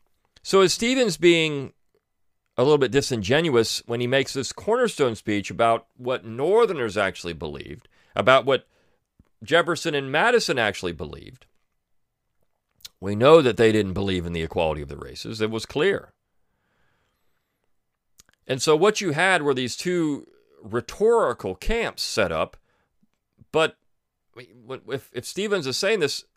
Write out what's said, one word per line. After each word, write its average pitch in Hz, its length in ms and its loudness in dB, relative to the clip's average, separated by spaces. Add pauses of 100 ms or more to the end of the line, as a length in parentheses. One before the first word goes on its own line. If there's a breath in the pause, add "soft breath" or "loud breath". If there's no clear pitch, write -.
(420)
So 196 200 4
is 185 120 2
Stephens 233 420 0
being 156 560 2 (840)
a 123 80 2
little 147 140 6
bit 127 120 0
disingenuous 123 960 0
when 120 140 -6
he 120 80 -4
makes 135 240 0
this 131 200 -8
cornerstone 202 600 0
speech 101 340 -4
about 117 380 0 (100)
what 123 280 -6
Northerners 139 720 0
actually 90 380 -4
believed, 73 520 -14 (300 soft breath)
about 120 280 4
what 131 220 0 (800)
Jefferson 160 500 0
and 139 160 -4
Madison 180 480 0
actually 101 340 -2
believed? 76 540 -16 (1500)
We 101 180 -4
know 147 260 8
that 117 140 2
they 113 160 6
didn't 98 220 0
believe 92 320 -2
in 85 60 -6
the 82 100 -4
equality 80 380 -2
of 71 80 -10
the 71 80 -14
races. 110 440 -14
It 110 100 0
was 110 160 -6
clear. - 460 -2 (2250)
And 135 160 -4
so 156 140 4
what 208 240 2
you 190 100 -2
had 170 320 0
were 143 120 2
these 127 220 -4
two 170 520 -4 (340)
rhetorical 120 960 0
camps 220 460 -4
set 95 280 -2
up, 82 260 -4 (920)
but 156 260 0 (600)
if, 123 760 -12
if 123 120 -10
Stephens 196 420 -4
is 127 100 -4
saying 208 220 0
this, - 260 -2 (120)